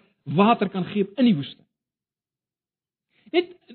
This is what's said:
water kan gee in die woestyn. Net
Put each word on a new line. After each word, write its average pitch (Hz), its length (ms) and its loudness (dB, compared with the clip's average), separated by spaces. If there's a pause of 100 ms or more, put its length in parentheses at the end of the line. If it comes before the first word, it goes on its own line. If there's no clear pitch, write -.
(220)
water 202 460 2
kan 185 160 -6
gee 202 320 -4
in 269 80 0
die 233 100 4
woestyn. - 300 -8 (1700)
Net 349 240 -2 (180)